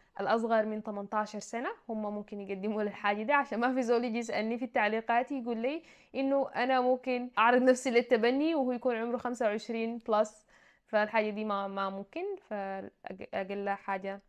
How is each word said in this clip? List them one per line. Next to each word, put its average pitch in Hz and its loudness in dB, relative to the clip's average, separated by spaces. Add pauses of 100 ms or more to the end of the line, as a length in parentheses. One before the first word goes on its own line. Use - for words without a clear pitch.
(200)
الأصغر 220 2
من 214 -6
تمنتاشر 208 -6
سنة 240 -6 (200)
هم 214 -4
ممكن 208 -10
يقدموا 196 -4
للحاجة 208 -2
دي، 226 0
عشان 277 2
ما 247 2
في 262 0
زول 233 2
يجي 233 -2
يسألني 226 -2
في 247 -4
التعليقات 233 0
يقول 240 -4
لي 269 -2 (320)
إنه 269 2
أنا 254 2
ممكن 247 0
أعرض 240 8
نفسي 254 4
للتبني 247 4
وهو 254 2
يكون 240 0
عمره 233 -2
خمسة 240 -2
وعشرين 226 -2
بلس، 214 0 (400)
فالحاجة 214 2
دي 214 -4
ما، 202 -2
ما 196 -4
ممكن. 196 -8 (260)
فأق-، 196 -8
أقل 196 -4
حاجة 196 -6